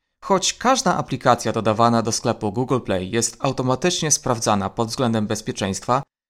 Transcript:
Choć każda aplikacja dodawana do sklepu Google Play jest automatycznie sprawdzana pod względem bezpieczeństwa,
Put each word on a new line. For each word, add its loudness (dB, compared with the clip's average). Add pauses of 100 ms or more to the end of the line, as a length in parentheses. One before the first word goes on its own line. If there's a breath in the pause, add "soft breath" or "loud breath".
(240)
Choć 2
każda 2
aplikacja 0
dodawana 2
do -2
sklepu -2
Google 0
Play -4
jest -2
automatycznie 0
sprawdzana 0
pod -2
względem 0
bezpieczeństwa, -2 (260)